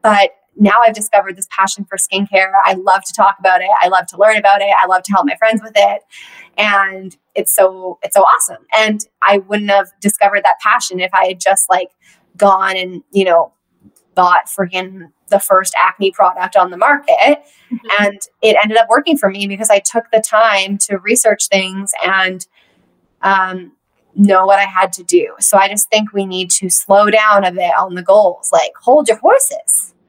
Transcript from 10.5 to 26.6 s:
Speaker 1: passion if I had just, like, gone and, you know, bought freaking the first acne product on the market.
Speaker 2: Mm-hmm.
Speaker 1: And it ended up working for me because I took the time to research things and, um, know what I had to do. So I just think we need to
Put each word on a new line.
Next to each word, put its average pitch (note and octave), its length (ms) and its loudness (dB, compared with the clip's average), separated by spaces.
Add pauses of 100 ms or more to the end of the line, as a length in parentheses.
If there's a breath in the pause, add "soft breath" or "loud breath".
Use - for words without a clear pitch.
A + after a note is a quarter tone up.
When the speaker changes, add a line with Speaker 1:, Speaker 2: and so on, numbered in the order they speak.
Speaker 1:
passion F#3+ 380 -2
if F#3 140 -4
I F#3 140 2
had F#3 120 -6
just, G3 300 0
like, F#3 200 0 (480 soft breath)
gone F#3+ 400 2
and, F#3 340 -10
you G3 140 0
know, E3+ 280 2 (600)
bought F3 300 2
freaking F#3 680 -8 (180)
the G3 100 2
first F#3+ 400 0
acne F#3+ 320 -2
product F3+ 440 -2
on F3+ 140 2
the F3 80 -14
market. C#4 400 0
Speaker 2:
Mm-hmm. - 680 -2 (160)
Speaker 1:
And G3+ 180 -4 (220)
it A3 180 4
ended A3 160 0
up A3+ 120 2
working C#4+ 280 0
for G3+ 120 0
me G3+ 180 -6
because G3 240 -4
I G3+ 80 4
took A3+ 320 -4
the A3 100 2
time G3+ 580 0
to G3+ 200 -4
research G#3 480 -2
things F#3+ 460 -4 (120)
and, F#3 400 -4 (800)
um, F#3 480 -2 (440)
know F#3+ 300 4
what G3 140 4
I G3 60 0
had F#3 280 -2
to F3+ 100 -16
do. F3 360 0
So - 180 0
I G3 100 4
just G#3 220 -6
think G#3+ 240 -2
we G3 140 -4
need F#3 240 -6
to F#3 180 -4